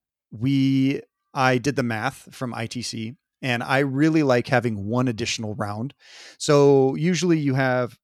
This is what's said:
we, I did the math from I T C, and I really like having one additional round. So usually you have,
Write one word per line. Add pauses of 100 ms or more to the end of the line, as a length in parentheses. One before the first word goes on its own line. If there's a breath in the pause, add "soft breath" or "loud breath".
(320)
we, (320)
I
did
the
math
from
I
T
C, (260)
and
I
really
like
having
one
additional
round. (440 loud breath)
So
usually
you
have,